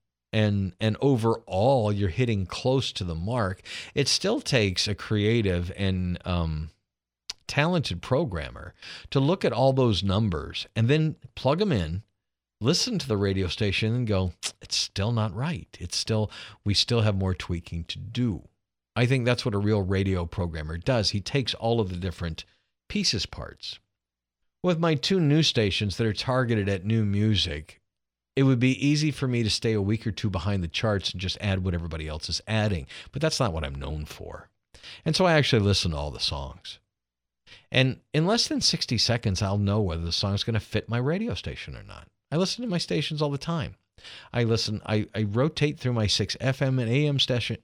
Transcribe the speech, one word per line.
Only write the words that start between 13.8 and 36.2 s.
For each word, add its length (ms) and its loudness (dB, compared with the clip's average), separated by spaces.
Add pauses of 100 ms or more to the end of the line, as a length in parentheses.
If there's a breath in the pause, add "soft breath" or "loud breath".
and 120 0
go, 260 2 (300)
"It's 140 -6
still 360 -2
not 220 0
right. 340 -6 (100)
It's 200 -6
still, 320 0 (340 loud breath)
we 80 2
still 300 2
have 120 4
more 200 0
tweaking 500 -6
to 140 -12
do." 500 -4 (480)
I 80 2
think 220 2
that's 180 2
what 100 0
a 40 2
real 240 2
radio 420 0
programmer 540 -4
does. 320 2
He 100 -2
takes 320 -2
all 280 0
of 100 0
the 60 -6
different 500 -6 (420)
pieces 380 -2
parts. 520 -14 (840)
With 160 2
my 160 4
two 260 2
new 220 6
stations 560 0
that 80 2
are 80 0
targeted 560 0
at 160 -2
new 180 2
music, 800 0 (520)
it 100 4
would 140 6
be 240 2
easy 280 2
for 180 -2
me 140 0
to 80 2
stay 240 0
a 80 2
week 240 0
or 40 -2
two 200 -2
behind 340 -2
the 40 -2
charts 440 -2
and 80 -8
just 180 -4
add 240 0
what 120 0
everybody 340 -6
else 220 -8
is 180 -4
adding, 380 0 (260 loud breath)
but 80 -8
that's 180 0
not 140 0
what 100 -4
I'm 120 -6
known 320 -6
for. 420 -14 (560 loud breath)
And 100 2
so 120 4
I 80 6
actually 260 4
listen 300 4
to 80 -2
all 120 -4
the 80 -10
songs. 600 -8 (920 loud breath)